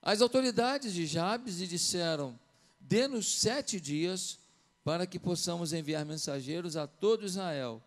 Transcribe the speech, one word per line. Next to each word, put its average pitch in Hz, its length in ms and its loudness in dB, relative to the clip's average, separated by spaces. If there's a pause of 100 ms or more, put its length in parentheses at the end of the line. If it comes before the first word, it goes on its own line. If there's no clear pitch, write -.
As 208 160 4
autoridades 247 720 4
de 170 140 0
Jabes 185 540 -2
lhe 185 80 -4
disseram: 165 680 0 (440)
"Dê-nos 233 580 2
sete 220 420 0
dias 165 600 -2 (420)
para 170 240 0
que 185 100 -10
possamos 170 560 -2
enviar 156 320 -2
mensageiros 151 720 -4
a 147 120 -4
todo 208 360 2
Israel. 151 640 -4